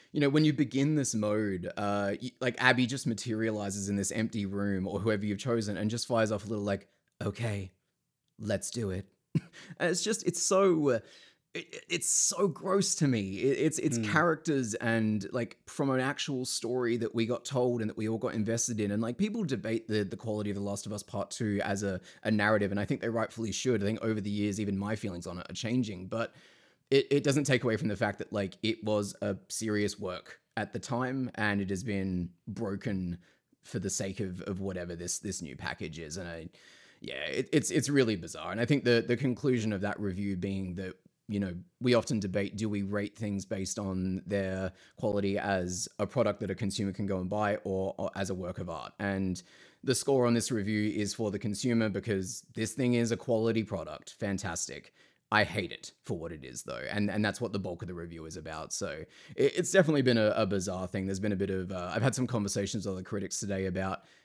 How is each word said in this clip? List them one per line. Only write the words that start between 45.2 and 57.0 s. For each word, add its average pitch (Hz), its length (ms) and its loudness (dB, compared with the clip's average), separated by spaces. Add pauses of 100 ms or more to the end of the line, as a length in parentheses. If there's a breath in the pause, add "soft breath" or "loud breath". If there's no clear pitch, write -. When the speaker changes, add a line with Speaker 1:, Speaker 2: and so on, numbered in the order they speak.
Speaker 1:
as 92 480 0 (100)
a 104 80 0
product 104 360 0
that 95 100 -2
a 92 40 -4
consumer 98 360 -2
can 98 140 -4
go 98 140 0
and 92 100 -2
buy, 104 340 2
or, 95 340 -2
or 95 180 -4
as 95 160 -2
a 95 40 -4
work 92 240 -6
of 87 100 -6
art? 69 300 -8
And 95 420 0 (400 loud breath)
the 131 140 2
score 131 320 4
on 117 60 6
this 117 180 2
review 107 400 0
is 101 220 -2
for 107 180 -2
the 101 80 -4
consumer, 113 480 2
because 98 560 -2 (100)
this 110 200 -2
thing 123 220 2
is 117 180 2
a 113 40 2
quality 113 460 2
product. 78 560 -8
Fantastic. 87 720 -4 (400 soft breath)
I 107 120 6
hate 98 260 -2
it - 220 -12 (100)
for 92 160 -6
what 82 140 -8
it 73 100 -12
is, 62 200 -12
though. 62 280 -8
And, 104 180 0